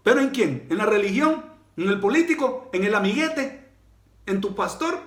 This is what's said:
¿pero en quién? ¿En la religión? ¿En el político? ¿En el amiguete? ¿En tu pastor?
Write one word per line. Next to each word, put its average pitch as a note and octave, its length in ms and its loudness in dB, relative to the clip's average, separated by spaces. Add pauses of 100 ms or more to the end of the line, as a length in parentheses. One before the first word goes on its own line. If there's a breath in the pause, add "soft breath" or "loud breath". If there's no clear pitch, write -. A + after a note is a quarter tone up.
¿pero C4 180 4
en C4+ 100 2
quién? D3+ 380 -2
¿En E3+ 100 0
la G#3 80 0
religión? G#3+ 580 2 (320)
¿En F3 120 -2
el G3 100 2
político? C4+ 760 0
¿En F#3 100 0
el G#3 100 0
amiguete? C4 760 -2 (560)
¿En G3 140 -2
tu G3 140 -4
pastor? D#4+ 520 -4